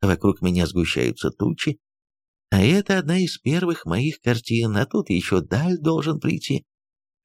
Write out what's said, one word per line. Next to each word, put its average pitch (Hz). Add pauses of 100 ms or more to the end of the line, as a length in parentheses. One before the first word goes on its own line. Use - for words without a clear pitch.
вокруг 98
меня 90
сгущаются 73
тучи. - (720)
А 98
это 190
одна 165
из 180
первых 170
моих 147
картин, 117
а 104
тут -
ещё 90
Даль 160
должен 156
прийти. 156 (600)